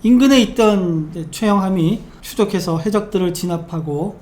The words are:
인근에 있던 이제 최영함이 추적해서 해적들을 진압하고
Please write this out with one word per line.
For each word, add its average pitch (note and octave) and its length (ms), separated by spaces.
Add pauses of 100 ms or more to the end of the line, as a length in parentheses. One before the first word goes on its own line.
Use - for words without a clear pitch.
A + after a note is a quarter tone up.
인근에 C4 380
있던 F#3 720
이제 D#3+ 200
최영함이 F#3+ 680 (220)
추적해서 F#3+ 560
해적들을 G3 560
진압하고 E3 880